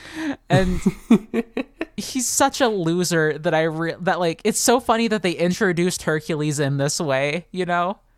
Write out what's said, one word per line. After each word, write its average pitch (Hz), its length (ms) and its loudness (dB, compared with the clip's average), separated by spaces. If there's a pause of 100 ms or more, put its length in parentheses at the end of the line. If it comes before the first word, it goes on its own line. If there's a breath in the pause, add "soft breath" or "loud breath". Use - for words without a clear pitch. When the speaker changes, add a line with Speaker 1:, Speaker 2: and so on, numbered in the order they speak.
(500 loud breath)
Speaker 1:
and 185 280 4 (640)
Speaker 2:
<laughs> - 560 -8
Speaker 1:
he's - 320 -6
such - 320 0
a 254 80 4
loser 165 680 0
that 160 160 -2
I 160 80 2
re-, 160 380 -2
that, 180 200 0
like, 165 240 0
it's - 160 0
so 247 200 4
funny 226 280 0
that 214 140 0
they 180 100 0
introduced 180 680 0
Hercules 151 580 -2
in 139 160 0
this 139 240 -2
way, 147 500 -2
you 180 140 -4
know? 175 340 -2 (200)